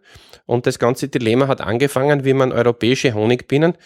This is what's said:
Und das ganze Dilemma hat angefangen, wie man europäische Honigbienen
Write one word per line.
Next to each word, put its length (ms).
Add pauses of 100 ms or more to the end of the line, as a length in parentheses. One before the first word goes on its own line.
(460)
Und 200
das 120
ganze 300
Dilemma 380
hat 140
angefangen, 640
wie 80
man 200
europäische 600
Honigbienen 640 (120)